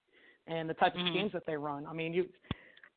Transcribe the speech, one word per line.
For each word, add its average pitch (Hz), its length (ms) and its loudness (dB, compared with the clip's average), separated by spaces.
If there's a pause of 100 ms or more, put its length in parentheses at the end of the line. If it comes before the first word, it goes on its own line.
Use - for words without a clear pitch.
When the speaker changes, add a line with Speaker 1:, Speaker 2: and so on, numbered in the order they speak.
(460)
Speaker 1:
and 160 240 -2
the 160 40 0
type 180 200 6
of 180 60 -4
Speaker 2:
Mm-hmm. 180 160 2
Speaker 1:
schemes 196 160 0
that 175 140 -4
they 160 100 -2
run. 143 300 -4
I 160 60 -10
mean, 165 220 -2
you, 175 120 4 (720)